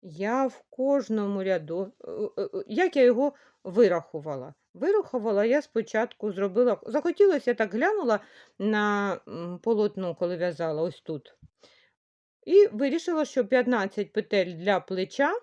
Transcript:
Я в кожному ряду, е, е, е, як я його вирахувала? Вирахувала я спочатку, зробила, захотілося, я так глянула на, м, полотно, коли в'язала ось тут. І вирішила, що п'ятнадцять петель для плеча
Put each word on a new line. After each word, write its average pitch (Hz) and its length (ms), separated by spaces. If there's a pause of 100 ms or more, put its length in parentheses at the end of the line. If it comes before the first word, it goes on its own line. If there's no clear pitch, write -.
Я 208 460
в - 220
кожному 220 720
ряду, 185 580
е, - 100
е, 202 320
е, - 240
як 349 280
я 269 80
його 254 300 (300)
вирахувала? 160 880 (200)
Вирахувала 226 720
я 269 160
спочатку, 220 720
зробила, 196 520
захотілося, 302 680
я 240 40
так 202 180
глянула 269 460 (400)
на, 208 680
м, 170 320
полотно, 208 560
коли 180 220
в'язала 160 440
ось 175 200
тут. - 360 (1080)
І 392 220
вирішила, 294 580
що 233 220
п'ятнадцять 233 640
петель 185 420
для 180 240
плеча 262 640